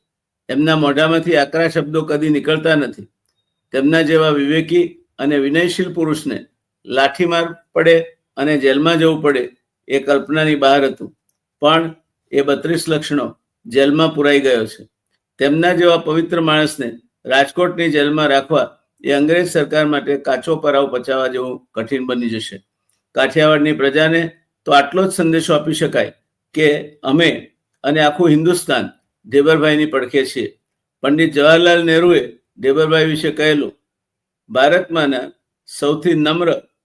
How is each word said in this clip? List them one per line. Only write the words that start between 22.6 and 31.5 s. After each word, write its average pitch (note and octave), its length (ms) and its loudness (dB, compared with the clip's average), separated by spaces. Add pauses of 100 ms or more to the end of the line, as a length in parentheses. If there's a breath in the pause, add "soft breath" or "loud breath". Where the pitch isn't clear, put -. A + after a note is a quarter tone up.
કાઠિયાવાડની D3+ 580 2
પ્રજાને D#3 580 0 (340)
તો D3 80 -2
આટલો C#3+ 320 2
જ F#3 80 -2
સંદેશો E3 420 0
આપી D3+ 180 -2
શકાય C#3+ 400 -2 (420)
કે D3+ 480 0
અમે C#3 480 0 (320)
અને D3 180 0
આખું D3+ 280 2
હિન્દુસ્તાન D3+ 600 0 (380)
ડેબરભાઈની D3+ 600 2
પડખે C3+ 400 -2
છીએ." A#2+ 320 -8 (420)
પંડિત D#3 320 2
જવાહરલાલ E3+ 540 4